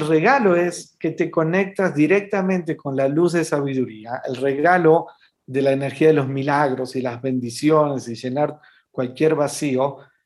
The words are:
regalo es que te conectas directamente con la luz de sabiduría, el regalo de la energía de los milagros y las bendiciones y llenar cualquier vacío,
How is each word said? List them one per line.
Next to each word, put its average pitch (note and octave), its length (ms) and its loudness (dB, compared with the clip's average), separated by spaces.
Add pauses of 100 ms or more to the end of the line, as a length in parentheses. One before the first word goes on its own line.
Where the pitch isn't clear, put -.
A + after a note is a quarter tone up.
regalo F#3+ 480 4
es F3 420 -4
que E3 120 -4
te D#3+ 200 -2
conectas F3+ 640 0
directamente F#3 800 0
con C#3 220 -8
la C3+ 120 2
luz D#3+ 260 2
de E3 100 0
sabiduría, C3 800 -4
el C3 120 -6
regalo D#3+ 720 2 (360)
de C3+ 160 -4
la C#3 120 4
energía C#3 360 2
de D#3 60 6
los C#3 140 0
milagros C3+ 680 -2
y B2+ 60 -4
las A#2+ 180 -6
bendiciones C3 880 0
y A#2 60 -8
llenar C3+ 440 -4 (320)
cualquier C3 440 -2
vacío, C#3 640 -2 (280)